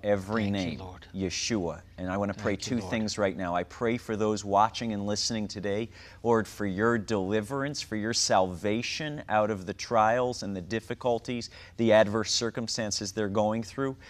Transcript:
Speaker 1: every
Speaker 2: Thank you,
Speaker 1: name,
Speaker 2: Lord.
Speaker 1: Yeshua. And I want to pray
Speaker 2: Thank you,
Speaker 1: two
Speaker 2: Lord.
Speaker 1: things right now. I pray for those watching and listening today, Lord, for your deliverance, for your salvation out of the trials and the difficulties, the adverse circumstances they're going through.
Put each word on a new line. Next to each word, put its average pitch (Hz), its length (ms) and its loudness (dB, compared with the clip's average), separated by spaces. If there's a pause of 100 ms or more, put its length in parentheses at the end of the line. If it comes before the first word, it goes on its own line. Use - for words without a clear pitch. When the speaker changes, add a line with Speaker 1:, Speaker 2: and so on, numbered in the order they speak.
Speaker 1:
every 104 400 0
Speaker 2:
Thank 101 120 2
you, 95 60 0 (100)
Speaker 1:
name, 76 80 -8
Speaker 2:
Lord. 92 260 -14 (100)
Speaker 1:
Yeshua. 90 640 -2 (160)
And 90 140 -4
I 95 60 0
want 101 160 0
to - 40 -16
pray 107 180 -2
Speaker 2:
Thank - 140 -6
you, 131 60 -2
Speaker 1:
two 113 60 -2
Speaker 2:
Lord. 92 100 -8
Speaker 1:
things 110 260 -2
right 98 200 2
now. 87 180 -2
I 87 80 2
pray 117 320 -2
for 113 220 -4
those 107 260 0
watching 107 480 2
and 101 160 -4
listening 107 400 -2
today, 101 400 -4 (340)
Lord, 113 280 4
for - 160 -6
your 104 320 2
deliverance, 110 840 -2
for - 140 -8
your 110 180 -2
salvation 107 1160 0
out 107 200 4
of 95 160 -4
the 98 80 -4
trials 117 680 2
and 98 100 -6
the 95 60 -6
difficulties, 113 920 -4 (280)
the 113 160 6
adverse 107 400 6
circumstances 110 800 -4
they're 104 160 0
going 107 340 2
through. 135 320 -4 (140)